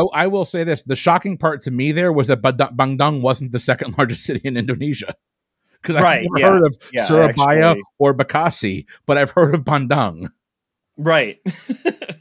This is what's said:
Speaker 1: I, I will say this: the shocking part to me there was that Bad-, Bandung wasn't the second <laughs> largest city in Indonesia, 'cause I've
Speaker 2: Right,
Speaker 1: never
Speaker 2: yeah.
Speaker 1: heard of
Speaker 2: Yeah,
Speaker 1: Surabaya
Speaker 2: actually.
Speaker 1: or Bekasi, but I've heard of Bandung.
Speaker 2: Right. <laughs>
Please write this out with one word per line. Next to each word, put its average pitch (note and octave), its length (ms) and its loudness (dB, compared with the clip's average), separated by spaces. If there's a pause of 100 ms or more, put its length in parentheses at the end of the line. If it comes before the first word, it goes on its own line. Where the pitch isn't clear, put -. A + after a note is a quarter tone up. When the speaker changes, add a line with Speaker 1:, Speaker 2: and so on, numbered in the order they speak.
(140)
Speaker 1:
I, D3+ 100 0
I F#3 40 0
will G3 180 -2
say E3+ 180 -4
this: D#3+ 200 -4
the C3+ 120 -4
shocking F3+ 420 0
part D#3 240 -2
to C3 100 -8
me C3 200 -2
there F3 220 0
was C3+ 140 0
that B2 140 0
Bad-, B2+ 160 0
Bandung C3+ 640 0
wasn't B2+ 300 -2
the A#2+ 80 -4
second B2 380 -4
<laughs> - 0 -
largest B2+ 280 -2
city C3 180 -6
in C3 140 -6
Indonesia, B2+ 580 -6 (680)
'cause E3 140 -4
I've D3+ 80 4
Speaker 2:
Right, C#3 300 2
Speaker 1:
never D#3 60 0
Speaker 2:
yeah. F#3 140 6
Speaker 1:
heard F3 140 4
of C3 100 -4 (160)
Speaker 2:
Yeah, A#2 120 0
Speaker 1:
Surabaya D#3 680 4
Speaker 2:
actually. G2+ 120 -2 (140)
Speaker 1:
or C#3 160 4
Bekasi, C3 720 -2 (220)
but - 100 2
I've C#3+ 140 2
heard E3+ 240 4
of D#3 60 0
Bandung. B2+ 640 -2 (720)
Speaker 2:
Right. D3 480 0
<laughs> F#3+ 40 -6 (720)